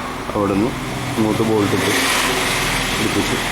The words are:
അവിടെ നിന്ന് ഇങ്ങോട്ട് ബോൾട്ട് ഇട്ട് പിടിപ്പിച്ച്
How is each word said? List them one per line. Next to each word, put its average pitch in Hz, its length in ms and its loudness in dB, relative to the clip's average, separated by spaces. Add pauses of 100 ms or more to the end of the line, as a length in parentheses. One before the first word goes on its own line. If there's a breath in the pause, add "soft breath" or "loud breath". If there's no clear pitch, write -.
(360)
അവിടെ 101 180 2
നിന്ന് 104 160 2 (480)
ഇങ്ങോട്ട് 107 320 2
ബോൾട്ട് 104 280 2
ഇട്ട് 95 140 0 (1040)
പിടിപ്പിച്ച് 107 400 0 (140)